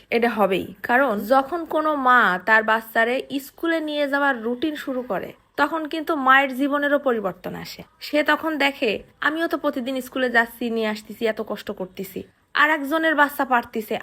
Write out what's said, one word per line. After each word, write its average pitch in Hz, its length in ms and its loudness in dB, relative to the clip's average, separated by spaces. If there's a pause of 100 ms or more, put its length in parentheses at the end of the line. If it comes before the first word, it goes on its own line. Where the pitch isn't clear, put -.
(120)
এটা 233 180 2
হবেই। 190 540 0
কারণ 240 380 2
যখন 269 440 0
কোনো 311 300 0
মা 247 520 4
তার 220 160 6
বাচ্চারে 226 600 0 (180)
স্কুলে 330 400 -2
নিয়ে 294 280 -2
যাওয়ার 277 340 0
রুটিন 247 340 -2
শুরু 254 260 -6
করে, 196 300 -6 (240)
তখন 302 320 -2
কিন্তু 320 280 -4
মায়ের 262 400 4
জীবনেরও 285 420 2
পরিবর্তন 202 560 -2
আসে। 170 280 -12 (180)
সে 294 220 0
তখন 302 360 0
দেখে, 269 440 0 (180)
"আমিও 320 260 -2
তো 320 120 -2
প্রতিদিন 269 420 -4
স্কুলে 254 300 -2
যাচ্ছি, 233 400 0
নিয়ে 226 160 -2
আসতেছি, 214 400 -4
এত 214 200 -2
কষ্ট 208 240 -8
করতেছি, 190 520 -10 (320)
আর 302 160 4
একজনের 311 440 0
বাচ্চা 285 300 2
পারতিছে, 240 580 -2